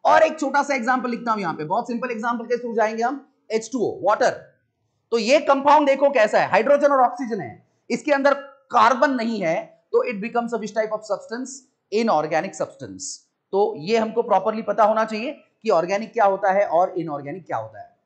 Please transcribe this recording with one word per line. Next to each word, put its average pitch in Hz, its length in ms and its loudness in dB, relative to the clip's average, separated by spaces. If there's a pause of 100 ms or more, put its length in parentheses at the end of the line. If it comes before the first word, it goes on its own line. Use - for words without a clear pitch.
और 311 180 6
एक 311 180 2
छोटा 285 220 0
सा 277 120 -2
एग्जांपल 254 360 -2
लिखता 233 220 -4
हूं 208 80 -2
यहां 165 140 -4
पे, 156 100 -8
बहुत 190 220 -2
सिंपल 247 240 -6
एग्जांपल 233 340 -4
के 240 120 -2
through 233 200 -6
जाएंगे 220 260 0
हम। 269 240 -4 (240)
एच 220 220 -4
टू 262 60 -6
ओ, 151 240 -2
वाटर, 214 280 2 (840)
तो 240 60 0
ये 254 220 4
कंपाउंड 285 460 4
देखो 269 240 4
कैसा 214 300 4
है, 139 100 0
हाइड्रोजन 277 420 4
और 262 100 4
ऑक्सीजन 240 380 -2
है, - 260 -14 (240)
इसके 269 220 -2
अंदर 277 220 4 (360)
कार्बन 240 400 4
नहीं 226 300 -4
है, 170 200 0 (320)
तो 233 160 2
it 208 160 -6
becomes 233 300 -4
a 220 60 -4
which 208 160 -10
type 214 160 -2
of 214 140 -8
substance? 233 480 -8 (380)
Inorganic 165 600 0
substance। 101 520 -10 (460)
तो 208 260 0
ये 202 200 0
हमको 220 240 -2
प्रॉपरली 214 400 0
पता 208 220 2
होना 220 200 2
चाहिए 220 280 -8 (300)
कि 220 80 -2
ऑर्गेनिक 190 420 0
क्या 220 120 2
होता 196 280 2
है 202 140 2
और 175 320 2
इनऑर्गेनिक 156 480 -8
क्या 143 100 -6
होता 110 240 -10
है। 92 100 -20 (160)